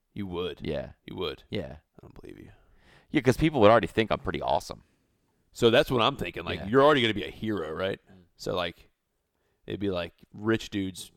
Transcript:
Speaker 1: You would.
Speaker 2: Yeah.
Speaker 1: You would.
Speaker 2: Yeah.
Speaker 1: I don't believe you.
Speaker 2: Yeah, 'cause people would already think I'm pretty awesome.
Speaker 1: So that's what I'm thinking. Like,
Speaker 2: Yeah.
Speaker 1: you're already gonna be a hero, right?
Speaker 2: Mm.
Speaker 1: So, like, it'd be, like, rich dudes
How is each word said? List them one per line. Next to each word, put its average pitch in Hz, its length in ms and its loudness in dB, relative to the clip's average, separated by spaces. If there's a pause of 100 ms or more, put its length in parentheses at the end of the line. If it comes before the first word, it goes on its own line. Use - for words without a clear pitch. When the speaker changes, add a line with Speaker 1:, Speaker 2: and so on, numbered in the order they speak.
(160)
Speaker 1:
You 101 120 -10
would. 87 360 -6
Speaker 2:
Yeah. 73 260 -6 (160)
Speaker 1:
You - 100 -14
would. 78 340 -8
Speaker 2:
Yeah. 78 260 -10
Speaker 1:
I - 260 -20
don't - 180 -20
believe 50 200 -18
you. - 100 -20 (640)
Speaker 2:
Yeah, 151 100 0
'cause 127 160 4
people 151 240 0
would 104 80 10
already 113 180 6
think - 240 -2
I'm 76 80 0
pretty - 220 -6
awesome. - 420 -4 (720)
Speaker 1:
So 117 160 4
that's 135 220 4
what 120 100 2
I'm 123 140 2
thinking. 87 300 -10
Like, 85 160 -6
Speaker 2:
Yeah. 95 60 -10
Speaker 1:
you're 127 140 6
already 143 200 6
gonna 110 120 2
be 92 120 -6
a 67 40 -10
hero, 92 420 -6
right? 95 280 -4 (120)
Speaker 2:
Mm. 92 120 -20 (140)
Speaker 1:
So, 101 180 -6
like, - 340 -6 (800)
it'd 101 140 -6
be, 101 100 -2
like, 87 220 -6 (200)
rich 110 360 -2
dudes 95 480 -8